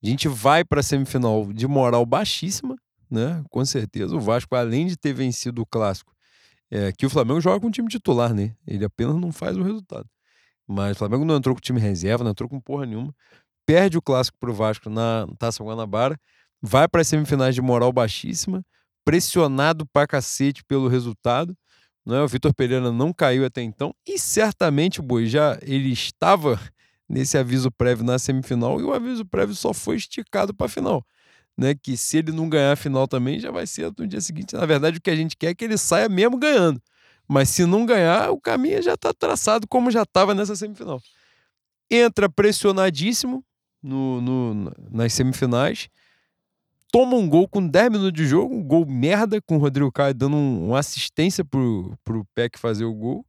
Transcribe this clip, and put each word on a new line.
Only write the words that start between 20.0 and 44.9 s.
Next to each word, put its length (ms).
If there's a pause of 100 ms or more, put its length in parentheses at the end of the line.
cacete 600
pelo 220
resultado, 720 (480)
né? 160
O 60
Vitor 260
Pereira 380
não 200
caiu 320
até 200
então 280 (140)
e 140
certamente, 840
Boi, 240
já 380
ele 280
estava 680 (480)
nesse 300
aviso 340
prévio 320
na 160
semifinal, 600
e 40
o 100
aviso 320
prévio 300
só 180
foi 240
esticado 560
pra 140
final, 380 (520)
né? 180
Que 200
se 220
ele 140
não 180
ganhar 220
a 40
final 320
também, 320
já 120
vai 160
ser 300
no 100
dia 140
seguinte. 340
Na 100
verdade, 320
o 40
que 80
a 60
gente 220
quer 120
é 60
que 100
ele 120
saia 320
mesmo 280
ganhando. 440 (460)
Mas 220
se 160
não 200
ganhar, 460
o 80
caminho 420
já 140
tá 180
traçado 540
como 220
já 160
tava 280
nessa 220
semifinal. 460 (880)
Entra 400
pressionadíssimo 1120 (380)
no, 400
no, 320
na-, 200 (180)